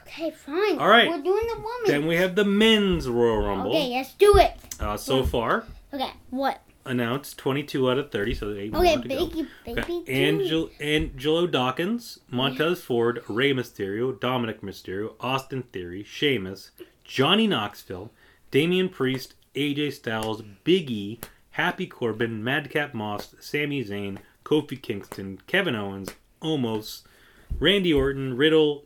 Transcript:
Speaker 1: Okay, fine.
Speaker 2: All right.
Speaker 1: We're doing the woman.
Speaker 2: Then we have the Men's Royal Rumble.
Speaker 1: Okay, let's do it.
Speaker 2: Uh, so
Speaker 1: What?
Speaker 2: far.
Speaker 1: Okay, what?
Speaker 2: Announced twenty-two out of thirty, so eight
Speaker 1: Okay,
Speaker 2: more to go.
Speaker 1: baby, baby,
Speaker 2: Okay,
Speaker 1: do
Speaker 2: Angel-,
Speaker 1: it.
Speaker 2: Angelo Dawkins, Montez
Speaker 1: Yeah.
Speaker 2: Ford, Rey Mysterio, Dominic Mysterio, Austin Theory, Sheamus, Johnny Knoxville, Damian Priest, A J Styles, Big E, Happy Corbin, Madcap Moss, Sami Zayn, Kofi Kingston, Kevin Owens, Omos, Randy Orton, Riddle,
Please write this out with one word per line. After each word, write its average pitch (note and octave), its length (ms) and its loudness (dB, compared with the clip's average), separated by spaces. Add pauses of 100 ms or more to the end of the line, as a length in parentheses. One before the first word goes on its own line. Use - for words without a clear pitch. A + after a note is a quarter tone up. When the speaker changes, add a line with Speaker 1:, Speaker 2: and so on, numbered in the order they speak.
Speaker 1:
Okay, D#4 240 -6
fine. F4 480 -2
Speaker 2:
All D#3+ 100 4
right. A3+ 180 8
Speaker 1:
We're D#4+ 140 -2
doing G4+ 260 2
the A4+ 80 -4
woman. A4+ 300 -8
Speaker 2:
Then D3 220 2
we E3+ 80 2
have F3+ 200 2
the G#3 80 4
Men's G3+ 640 4
Royal A#2 300 4 (100)
Rumble. G2 240 0
Speaker 1:
Okay, C#4+ 240 2
let's C4+ 200 -6
do G4+ 220 8
it. - 160 6 (260)
Speaker 2:
Uh, G#2 180 -2
so C3 240 0
Speaker 1:
What? - 80 0
Speaker 2:
far. C#3 340 0 (300)
Speaker 1:
Okay, C4 180 -6 (180)
what? C4 320 -4 (220)
Speaker 2:
Announced B2 540 -4
twenty-two C#3 520 0
out B2+ 80 2
of C#3+ 140 -4
thirty, A2+ 220 -2
so G#2 200 -6
eight G2+ 200 -8
Speaker 1:
Okay, E4 220 4
Speaker 2:
more B3 80 -2
to - 40 -8
go. C#4+ 200 -2
Speaker 1:
baby, D#4+ 200 -6 (180)
baby, A#3 160 -6
Speaker 2:
Okay, F4 120 -6 (100)
Speaker 1:
do - 80 -
Speaker 2:
Angel-, D#3 580 2 (100)
Speaker 1:
it. D3 40 -8
Speaker 2:
Angelo D3+ 640 0
Dawkins, D#3+ 720 -2 (100)
Montez C3+ 500 0
Speaker 1:
Yeah. - 60 -18
Speaker 2:
Ford, A#2 440 2
Rey C3 240 2
Mysterio, A2+ 680 -4
Dominic A#2+ 420 -2
Mysterio, G2 580 -8
Austin C3 440 -4
Theory, F2+ 400 -10
Sheamus, G2+ 680 -4 (320)
Johnny F#3 420 2
Knoxville, G#2 680 -4 (400)
Damian F3+ 380 2
Priest, C3 460 -4 (200)
A C#3+ 200 -2
J D3 160 -4
Styles, A2 500 -4 (220)
Big E3 260 4
E, G#2 300 -6 (320)
Happy F3 340 -4
Corbin, A2+ 580 -4
Madcap C#3 500 -2
Moss, G#2 460 -6
Sami D3 440 -4
Zayn, G2+ 340 -6 (260)
Kofi D3 380 0
Kingston, G2 640 -10
Kevin F3 300 0
Owens, G2 340 -6 (320)
Omos, A#2+ 600 -4 (580)
Randy F3+ 340 2
Orton, C3+ 440 0
Riddle, D3+ 480 4